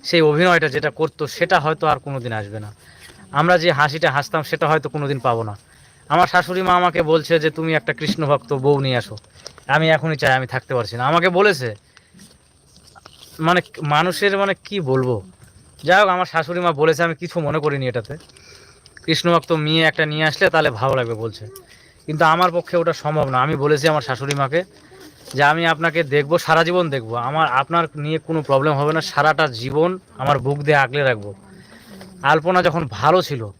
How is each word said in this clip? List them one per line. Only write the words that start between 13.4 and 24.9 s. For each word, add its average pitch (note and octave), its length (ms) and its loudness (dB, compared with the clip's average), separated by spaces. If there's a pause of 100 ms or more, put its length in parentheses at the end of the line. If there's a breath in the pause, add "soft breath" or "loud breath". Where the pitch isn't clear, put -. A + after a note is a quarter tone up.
মানুষের, E3+ 540 0
মানে G3 160 0 (120)
কি G3+ 140 -8
বলবো। C3 360 0 (680)
যাই E3+ 160 4
হোক, G#3 100 4
আমার F3+ 160 0
শাশুড়ি E3 340 -4
মা F3 120 0
বলেছে, D#3 320 2
আমি E3+ 120 -2
কিছু F3 240 -10
মনে D#3+ 200 -2
করিনি C#3 280 -2
এটাতে। B2 260 -6 (920 loud breath)
কৃষ্ণ E3 280 -2
ভক্ত E3+ 180 0
মেয়ে D#3+ 320 0
একটা D#3 220 2
নিয়ে D3+ 240 -4
আসলে - 200 0
তাহলে D#3 220 2
ভালো B2 280 -2
লাগবে A#2 240 -4
বলছে, G#2+ 220 -10 (600 soft breath)
কিন্তু D#3 200 0
আমার E3+ 260 4
পক্ষে E3+ 260 -4
ওটা E3+ 160 0
সম্ভব D3+ 360 -2
না। C3 160 -2
আমি D#3 100 -2
বলেছি C#3+ 320 0
আমার D3+ 140 2
শাশুড়ি C3+ 340 -6
মাকে C#3 260 -2 (720 loud breath)